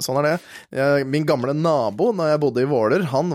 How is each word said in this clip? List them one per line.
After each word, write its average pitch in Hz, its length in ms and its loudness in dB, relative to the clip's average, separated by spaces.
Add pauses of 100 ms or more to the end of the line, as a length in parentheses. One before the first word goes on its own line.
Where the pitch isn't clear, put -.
sånn 131 160 -4
er 147 40 0 (120)
det. 180 60 -8 (320)
Jeg, 139 340 2
min 151 180 0
gamle 139 300 0
nabo, 151 560 0
når 170 220 -2
jeg 151 80 0
bodde 123 180 0
i 127 80 2
Våler, 139 380 2
han 143 300 0